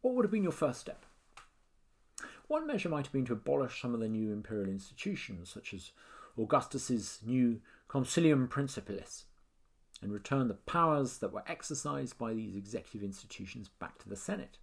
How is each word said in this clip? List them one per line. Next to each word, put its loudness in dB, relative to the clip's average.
What 2
would 6
have 4
been 4
your 2
first 2
step? -12
One 0
measure 0
might 0
have -12
been 2
to 0
abolish 0
some -2
of 0
the 0
new 0
imperial -2
institutions, -6
such -12
as -12
Augustus's 0
new 6
Concilium 4
Principalis, -6
and -6
return 2
the 2
powers 2
that -2
were -6
exercised -4
by -2
these -4
executive -6
institutions -8
back -12
to -18
the -8
Senate -8